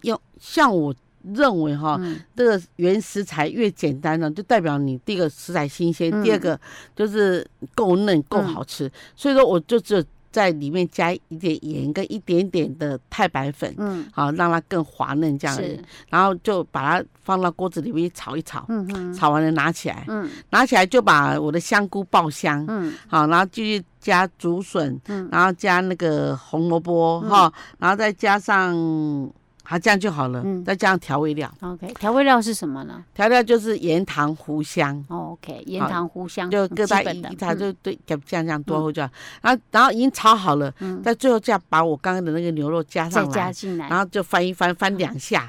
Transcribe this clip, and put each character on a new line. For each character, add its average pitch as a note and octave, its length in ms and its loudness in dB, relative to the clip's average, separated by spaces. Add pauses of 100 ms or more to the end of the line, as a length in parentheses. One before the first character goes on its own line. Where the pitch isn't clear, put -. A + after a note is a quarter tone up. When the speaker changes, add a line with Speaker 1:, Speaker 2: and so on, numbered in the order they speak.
Speaker 1:
用， A3 180 -4 (180)
像 C#4 360 2
我 C#3+ 200 0 (280)
认 G#3 400 2
为 D3 140 -2
哈， D3+ 240 -2
Speaker 2:
嗯。 D#3+ 200 -6 (160)
Speaker 1:
这 B3 80 2
个 G#3 180 4 (140)
原 F#3 240 2
食 G3+ 240 -6
材 D3+ 240 -2
越 A3 220 0
简 C#3 280 -2
单 D#3+ 200 0
呢， D#3 120 -2
就 E3+ 120 -8
代 A3 180 2
表 D3+ 180 0
你 C3+ 200 -2
第 G#3 160 -4
一 - 20 -2
个 F3 120 2
食 - 240 -12
材 D#3 140 -2
新 E3+ 260 -2
鲜， E3 200 -2
Speaker 2:
嗯。 G#3 100 0
Speaker 1:
第 A3 100 2
二 G3+ 60 2
个 D#3+ 200 -2 (360)
就 G#3 120 -2
是 G3+ 400 2 (280)
够 F3+ 220 2
嫩、 G3 280 4
够 G#3 180 0
好 E3 220 -4
吃。 - 220 -8
Speaker 2:
嗯。 C3+ 60 -10 (240)
Speaker 1:
所 C#4+ 140 0
以 C4+ 40 4
说 C4 100 8
我 F#3+ 160 4
就 A#3 200 2
只 G#3 140 -4
有 F3 100 2 (280)
在 G#3 200 2
里 C#3+ 180 -6
面 F3 180 0
加 E3+ 240 -2
一 F#3 60 -6 (220)
点 D#3+ 260 -2
盐 D3 260 -4
跟 F#3+ 200 -4
一 A3 80 -6
点 F#3 280 0
点 D#3 300 -2
的 C#3+ 200 -4 (120)
太 G3+ 160 0
白 C#3 240 -2
粉， - 280 -8
Speaker 2:
嗯。 F#3+ 340 -6
Speaker 1:
好， C#3+ 200 0
让 E3+ 180 0
它 E3 120 2
更 E3+ 220 -2
滑 C3 300 -6
嫩 D3+ 220 2
这 C#3+ 120 -4
样 C#3 80 -2
而 - 80 -4
已。 - 120 -8
Speaker 2:
是。 - 80 -14 (240)
Speaker 1:
然 F3+ 160 4
后 G3 120 4
就 F3+ 280 -2
把 D3 360 0
它 - 40 -6 (200)
放 F#3+ 160 0
到 F3+ 100 2
锅 F3+ 180 -4
子 F3 120 -8
里 G#3+ 100 -4
面 E3+ 240 0
炒 - 220 -12
一 D#3+ 60 -6
炒， - 260 -12
Speaker 2:
嗯 G#3+ 180 -4
哼。 F3+ 260 -8
Speaker 1:
炒 E3+ 180 2
完 D3+ 120 4
了 D#3+ 80 2
拿 D#3 220 0
起 - 160 -8
来， C3 180 -8
Speaker 2:
嗯。 G#3 240 -6 (200)
Speaker 1:
拿 A3+ 140 4
起 B3+ 120 2
来 F#3+ 100 6
就 A#3+ 160 4
把 D3 380 4
我 D3+ 100 -2
的 E3 80 0
香 G3+ 300 0
菇 G3 160 -6
爆 E3+ 260 2
香， D3 380 -2
Speaker 2:
嗯。 F#3+ 260 -4 (140)
Speaker 1:
好， D#3 180 4
然 E3 100 4
后 F#3 140 4
继 A3+ 140 -6
续 G#3+ 200 -2 (140)
加 F#3 260 2 (140)
竹 F3 240 -2
笋， D3 340 -2 (120)
Speaker 2:
嗯。 G3 240 -6
Speaker 1:
然 E3+ 120 4
后 F#3 80 4
加 F3+ 280 0
那 F#3 160 0
个 D3 400 0
红 E3 320 -2
萝 E3+ 100 2
卜， E3+ 460 2
Speaker 2:
嗯。 A3 40 -4
Speaker 1:
哈， F#3+ 240 6 (260)
然 F3 120 2
后 G3+ 60 2
再 G#3+ 160 0
加 G3+ 260 2
上， F#3+ 340 2 (880)
好， F3 160 -4
这 E3+ 100 -2
样 G3+ 100 6
就 G3 120 -2
好 D3 180 -2
了， B2 160 -6
Speaker 2:
嗯。 F#3 200 -6
Speaker 1:
再 F#3+ 100 0
加 G3 140 0
上 F#3 100 4
调 C#3+ 220 -4
味 D3+ 140 -2
料。 D3 260 -8
Speaker 2:
OK， F3+ 340 -12
调 G#3 160 -2
味 C4+ 140 4
料 B3+ 180 6
是 A3+ 100 -4
什 F#3+ 160 -6
么 C3+ 160 -8
呢？ D3 200 -16 (100)
Speaker 1:
调 G#3 140 2
料 B3 120 6
就 A#3 180 4
是 A3 200 -2
盐、 E3+ 260 0
糖、 D3+ 300 -2
胡 D3+ 260 -6
香。 C#3+ 480 -2
Speaker 2:
哦， E3+ 240 -10
OK， D#3+ 340 -16
盐、 - 160 -6
糖、 E3+ 200 -2
Speaker 1:
好， F3 60 -4
Speaker 2:
胡 F3+ 180 -10
香， F3+ 240 -6
Speaker 1:
就 G3 180 2
各 G3+ 180 -2
大 G3 160 2
一， G3 40 -2
Speaker 2:
很 F3 80 -4
基 F3 80 -12
本 - 80 -10
的。 F3+ 80 -12
Speaker 1:
它 F3 160 -2
就 G3 200 -4
对， - 200 -8
Speaker 2:
嗯。 - 320 -6
Speaker 1:
这 F#3 100 -6
样， E3 100 -2
这 E3 40 -4
样 D3+ 140 -4
多， D#3 140 -2
Speaker 2:
嗯。 D#3 40 0
Speaker 1:
或 D#3 100 -2
者， D3 160 -4 (340)
然 B3+ 120 4
后， A3+ 160 -2
然 A3+ 140 6
后 A#3+ 80 6
已 A3+ 60 -4
经 B3+ 120 4
炒 A3 240 6
好 F#3 220 2
了， C#3+ 240 -2
Speaker 2:
嗯。 F#3 220 -6
Speaker 1:
在 A#3 120 2
最 B3+ 160 2
后 A3+ 80 6
再 G#3+ 180 0 (120)
把 D#3+ 160 4
我 D#3 120 0
刚 F#3 180 -2
刚 F#3 100 -2
的 D#3+ 80 -2
那 E3 80 -2
个 F3 100 -2
牛 D3+ 180 -2
肉 E3 140 0
加 E3 260 -4
上 G3+ 140 2
来， D3 60 -2
Speaker 2:
再 C3+ 60 -4
加 F#3 180 -2
进 F#3 260 -8
来。 D3 100 -8
Speaker 1:
然 E3+ 80 0
后 G3 100 2
就 F#3+ 140 -4
翻 F3+ 240 0
一 F#3 80 -2
翻， F3+ 220 0
翻 G3 240 -2
两 E3+ 180 -4
下， C3+ 320 -4